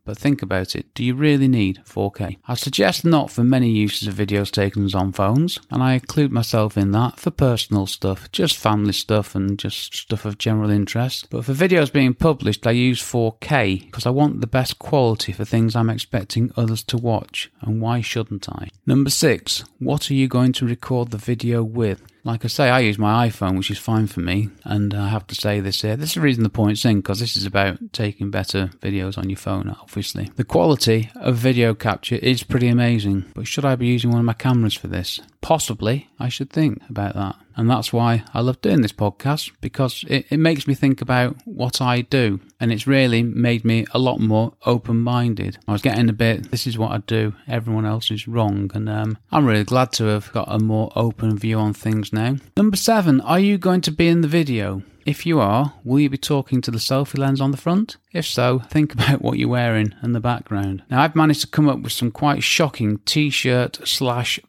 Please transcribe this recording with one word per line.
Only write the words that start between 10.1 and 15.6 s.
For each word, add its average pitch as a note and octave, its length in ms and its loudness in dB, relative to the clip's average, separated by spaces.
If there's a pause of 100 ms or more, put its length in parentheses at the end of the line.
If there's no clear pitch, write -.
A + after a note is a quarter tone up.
of G#2 140 -6
general G#2+ 320 0
interest. G#2 600 -2
But A#2 140 -6
for C3 80 -2
videos E3 400 4
being C3 220 4
published, C#3 500 0
I A#2 60 4
use B2 300 2
four A2+ 400 -2
K G2+ 500 0
'cause - 160 -8
I B2 40 4
want C#3 300 2
the A#2 60 -2
best B2+ 320 -2
quality A#2 540 0
for G#2 120 -6
things A2+ 300 2